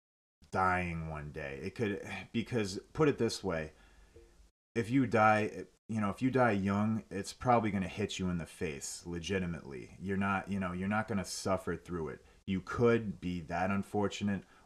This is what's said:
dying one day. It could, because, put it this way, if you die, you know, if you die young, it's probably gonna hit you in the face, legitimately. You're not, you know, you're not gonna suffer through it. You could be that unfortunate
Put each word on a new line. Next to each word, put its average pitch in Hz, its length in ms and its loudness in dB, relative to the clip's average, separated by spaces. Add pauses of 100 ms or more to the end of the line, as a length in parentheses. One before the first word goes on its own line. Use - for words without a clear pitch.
(500)
dying 90 600 0
one 76 220 -8
day. 69 300 -8
It 95 120 -6
could, 101 320 -2 (260)
because, 104 460 -2 (140)
put 151 160 4
it 131 100 2
this 113 260 0
way, 80 280 -2 (1000)
if 110 160 -2
you 131 160 4
die, 107 580 4 (240)
you 110 120 0
know, 101 100 2
if 95 120 -6
you 131 80 4
die 127 220 6
young, 101 580 2
it's 95 220 -6
probably 101 380 4
gonna 92 180 0
hit 101 300 -4
you 92 120 0
in 87 80 0
the 80 80 -4
face, - 600 -6
legitimately. 85 960 -6
You're 95 160 -2
not, 98 340 0
you 98 100 -2
know, 90 120 -2
you're 92 160 -2
not 107 200 0
gonna 98 160 -2
suffer 95 520 -2
through 82 320 -6
it. - 160 -12 (220)
You 95 140 0
could 117 600 2
be 87 220 -4
that 87 280 -2
unfortunate 101 720 -2 (240)